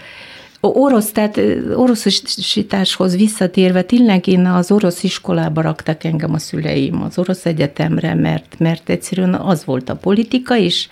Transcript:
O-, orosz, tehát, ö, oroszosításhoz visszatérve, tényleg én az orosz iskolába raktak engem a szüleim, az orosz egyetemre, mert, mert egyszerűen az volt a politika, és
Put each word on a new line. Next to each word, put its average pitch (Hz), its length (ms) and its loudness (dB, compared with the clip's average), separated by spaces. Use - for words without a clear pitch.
O-, - 80 0
orosz, 254 300 4
tehát, 214 260 0
ö, 208 360 0
oroszosításhoz 202 1400 0
visszatérve, 185 640 2
tényleg 202 460 4
én 180 180 4
az 180 260 2
orosz 196 320 2
iskolába 165 580 -2
raktak 160 420 -4
engem 160 300 -2
a 160 40 -2
szüleim, 147 640 -4
az - 160 -6
orosz 185 280 -2
egyetemre, 160 680 -2
mert, 160 420 -2
mert 165 320 -2
egyszerűen 180 440 -2
az 185 320 -2
volt 127 240 -4
a - 60 -4
politika, 233 600 0
és 175 340 0